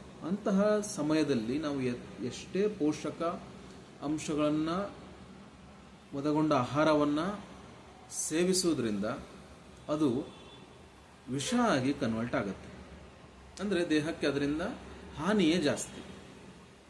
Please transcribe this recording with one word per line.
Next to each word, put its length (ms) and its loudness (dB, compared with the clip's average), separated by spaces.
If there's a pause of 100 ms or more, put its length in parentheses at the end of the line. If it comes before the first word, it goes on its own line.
(280)
ಅಂತಹ 520 4
ಸಮಯದಲ್ಲಿ 800 2
ನಾವು 220 -2
ಎ-, 440 -4
ಎಷ್ಟೇ 420 -2
ಪೋಷಕ 760 -2 (600)
ಅಂಶಗಳನ್ನ 680 0 (1500)
ಒದಗೊಂಡ 360 4
ಆಹಾರವನ್ನ 680 4 (920)
ಸೇವಿಸುವುದರಿಂದ 920 2 (840)
ಅದು 440 2 (960)
ವಿಷ 240 -2
ಆಗಿ 400 4
ಕನ್ವರ್ಟ್ 420 0
ಆಗುತ್ತೆ. 340 -2 (920)
ಅಂದ್ರೆ 260 0
ದೇಹಕ್ಕೆ 380 2
ಅದರಿಂದ 340 2 (560)
ಹಾನಿಯೇ 400 4
ಜಾಸ್ತಿ. 460 0 (880)